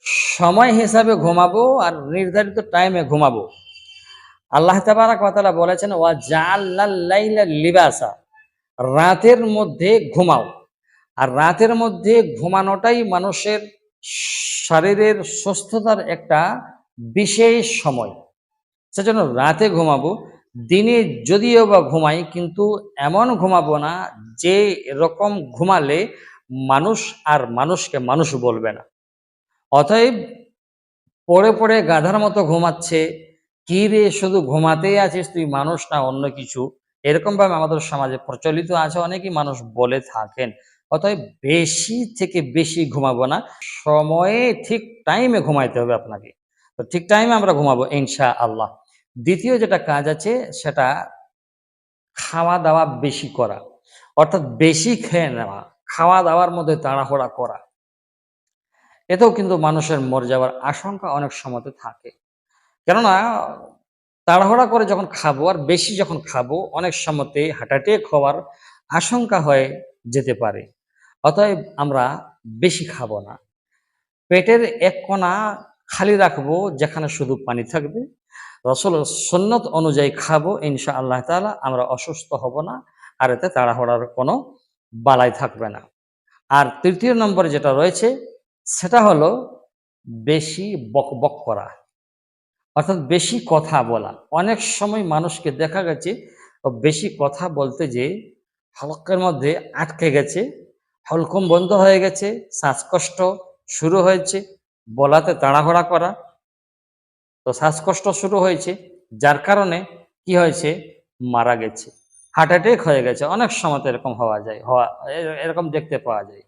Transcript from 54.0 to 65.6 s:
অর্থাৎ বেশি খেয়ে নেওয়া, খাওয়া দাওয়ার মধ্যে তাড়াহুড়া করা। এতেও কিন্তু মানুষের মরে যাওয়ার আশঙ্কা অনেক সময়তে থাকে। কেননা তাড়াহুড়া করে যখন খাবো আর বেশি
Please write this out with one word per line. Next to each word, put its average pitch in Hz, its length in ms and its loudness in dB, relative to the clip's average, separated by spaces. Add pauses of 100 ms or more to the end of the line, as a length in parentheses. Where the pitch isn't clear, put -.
অর্থাৎ 156 260 2
বেশি 160 540 2
খেয়ে 165 340 -2
নেওয়া, 104 400 -10 (160)
খাওয়া 180 360 4
দাওয়ার 170 280 2
মধ্যে 160 260 -2
তাড়াহুড়া 139 520 -2
করা। 117 300 -8 (1500)
এতেও 190 220 6
কিন্তু 190 260 -2
মানুষের 156 440 0
মরে 127 280 -2
যাওয়ার 127 320 0
আশঙ্কা 185 520 -6
অনেক 143 200 -4
সময়তে 127 380 -12
থাকে। - 400 -20 (760)
কেননা 208 600 2 (800)
তাড়াহুড়া 196 420 4
করে 220 180 2
যখন 190 220 -2
খাবো 147 420 -2
আর 190 60 0
বেশি 170 420 -2